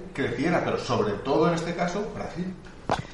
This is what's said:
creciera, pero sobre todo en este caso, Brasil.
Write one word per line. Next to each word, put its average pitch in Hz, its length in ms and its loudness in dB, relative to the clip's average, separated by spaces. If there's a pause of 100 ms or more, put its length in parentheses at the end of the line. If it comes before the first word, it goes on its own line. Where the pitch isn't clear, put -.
(120)
creciera, 135 500 2
pero 113 160 0
sobre 208 360 2 (100)
todo 160 240 6
en 170 60 4
este 170 200 -2
caso, 185 400 0
Brasil. 185 400 -6 (600)